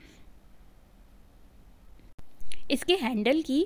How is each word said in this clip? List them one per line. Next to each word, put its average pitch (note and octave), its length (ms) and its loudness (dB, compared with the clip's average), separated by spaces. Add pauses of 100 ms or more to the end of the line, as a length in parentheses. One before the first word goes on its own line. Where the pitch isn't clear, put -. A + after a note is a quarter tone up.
(2750)
इसके F4 260 0
हैंडल B3+ 460 0
की D4 240 -2